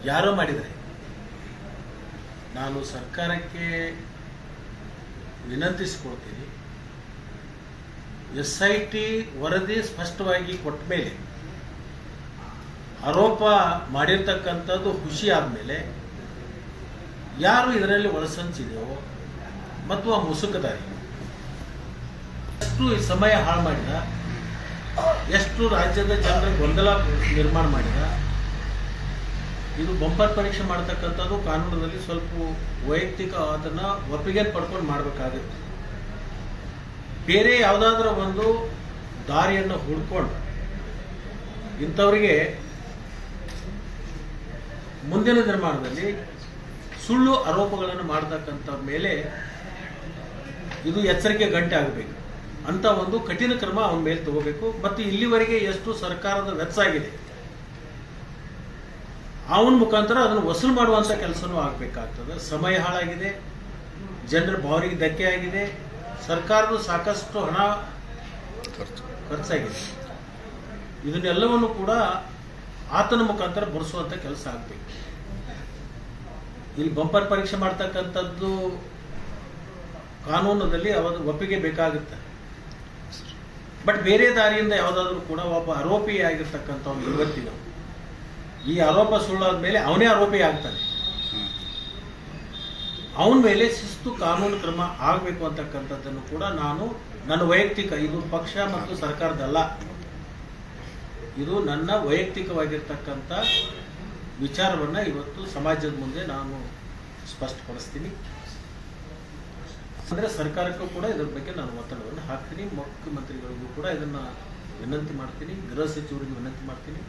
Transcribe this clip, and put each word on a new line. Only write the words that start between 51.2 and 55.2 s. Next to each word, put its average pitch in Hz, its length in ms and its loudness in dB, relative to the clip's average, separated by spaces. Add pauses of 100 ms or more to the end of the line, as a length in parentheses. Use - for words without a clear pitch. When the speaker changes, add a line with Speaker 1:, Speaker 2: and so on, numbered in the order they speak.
Speaker 1:
ಗಂಟೆ 170 240 4
ಆಗಬೇಕು. - 320 -2 (560)
ಅಂತ 185 160 0 (160)
ಒಂದು 190 160 0 (100)
ಕಠಿಣ 240 340 2
ಕ್ರಮ 196 260 0
ಅವನ 165 180 2
ಮೇಲೆ 165 200 2
ತಗೋಬೇಕು. 147 420 0 (160)
ಮತ್ತು 202 160 0 (100)
ಇಲ್ಲಿವರೆಗೆ 226 480 4 (140)